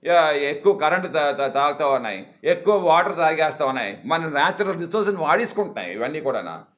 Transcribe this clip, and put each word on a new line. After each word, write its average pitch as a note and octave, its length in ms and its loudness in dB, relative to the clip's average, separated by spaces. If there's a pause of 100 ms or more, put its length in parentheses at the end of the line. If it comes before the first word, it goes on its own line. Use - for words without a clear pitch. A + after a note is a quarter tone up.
యా, E3 260 4
ఎక్కువ D3 420 2
కరెంట్ E3+ 400 0
తా-, D3 180 2
తా-, C#3 220 -2
తాగుతా C#3+ 340 0
ఉన్నాయి, A2+ 400 -2 (160)
ఎక్కువ F3 340 2
వాటర్ F3 400 2
తాగేస్తా D#3 480 0
ఉన్నాయి. A#2+ 400 -4
మన D#3+ 200 -2
న్యాచురల్ E3+ 600 -2
రిసోర్స్ని G3+ 300 -2
వాడేసుకుంటున్నాయి D#3+ 760 -2
ఇవన్నీ C3+ 280 -6
కూడానా. E2+ 440 -6 (120)